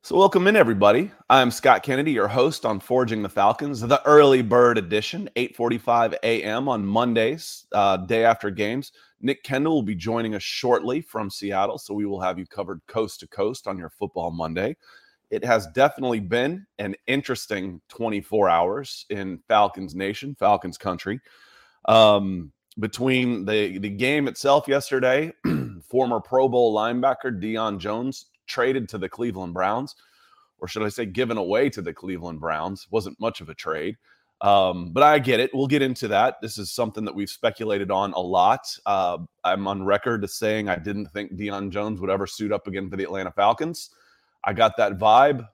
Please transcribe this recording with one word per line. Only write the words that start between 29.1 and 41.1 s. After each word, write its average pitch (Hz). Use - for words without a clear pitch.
Browns, 104
or 90
should 110
I 107
say 117
given 113
away 107
to 104
the 82
Cleveland 85
Browns. 82
Wasn't 98
much 113
of 80
a 80
trade, 78
um, 92
but 127
I 151
get 123
it. 131
We'll 135
get 139
into 131
that. 104
This 110
is 101
something 110
that 90
we've 98
speculated 104
on 98
a 76
lot. 92
Uh, 92
I'm 95
on 98
record 101
as 98
saying 107
I 90
didn't 101
think 101